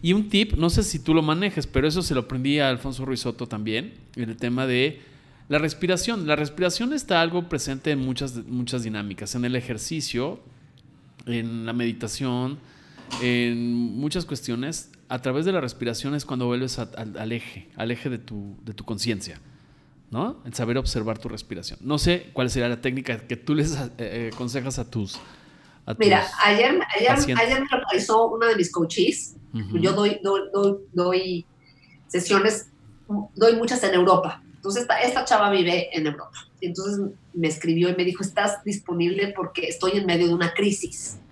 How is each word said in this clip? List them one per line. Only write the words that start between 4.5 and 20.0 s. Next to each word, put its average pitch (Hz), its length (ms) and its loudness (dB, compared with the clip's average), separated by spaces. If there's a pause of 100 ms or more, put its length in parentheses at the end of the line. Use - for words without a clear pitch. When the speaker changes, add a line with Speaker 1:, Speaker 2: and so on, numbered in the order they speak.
Speaker 1:
de 131 340 0 (480)
la 147 100 2
respiración. 175 680 0
La 151 100 4
respiración 180 580 -2
está 190 260 2
algo 170 280 0
presente 135 420 -4
en 143 100 0
muchas, 131 340 -4 (120)
muchas 123 360 -4
dinámicas, 104 520 -6
en 123 100 -2
el 127 120 0
ejercicio, 127 840 -4 (880)
en 117 400 -4
la 117 60 -4
meditación, 120 840 -2 (640)
en 120 520 2
muchas 123 500 -2
cuestiones. 131 680 -6 (200)
A 127 100 -4
través 135 240 0
de 190 80 2
la 180 80 0
respiración 123 540 -4
es 143 100 -4
cuando 123 220 -4
vuelves 127 320 -2
a, 117 180 -6
al, 110 220 -10
al 107 140 -4
eje, - 440 -10
al 113 140 -4
eje 120 180 -4
de 123 80 -4
tu, 101 480 -12
de 110 80 -10
tu 107 120 -12
conciencia, 101 540 -4 (720)